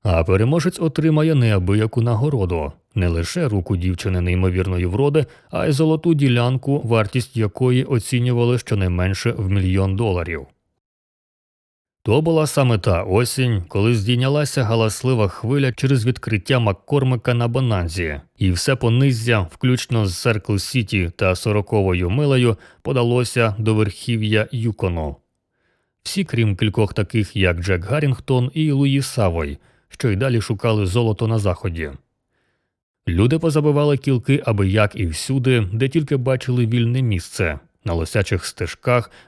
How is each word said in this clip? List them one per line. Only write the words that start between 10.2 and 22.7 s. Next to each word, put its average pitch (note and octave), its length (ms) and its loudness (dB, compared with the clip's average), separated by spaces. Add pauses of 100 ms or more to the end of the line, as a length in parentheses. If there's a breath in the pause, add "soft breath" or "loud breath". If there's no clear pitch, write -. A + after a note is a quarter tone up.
То B2 180 4
була D#3 260 2
саме B2+ 300 2
та F2+ 260 0
осінь, A#2 640 0
коли A2 280 0
здійнялася B2+ 680 0
галаслива A2+ 640 0
хвиля C3 440 -2
через C3 340 2
відкриття B2 540 0
Маккормика B2 760 0
на A#2+ 140 0
Бонанзі, F2+ 760 -2 (160)
і F#2+ 140 2
все C3 240 0
пониззя, A#2+ 640 2
включно A#2+ 640 0
з F2 120 -4
Серкл G#2+ 400 -2
Сіті F#2+ 580 -2
та F#2 200 0
сороковою F#2+ 720 0
милею, B2+ 480 2 (240 loud breath)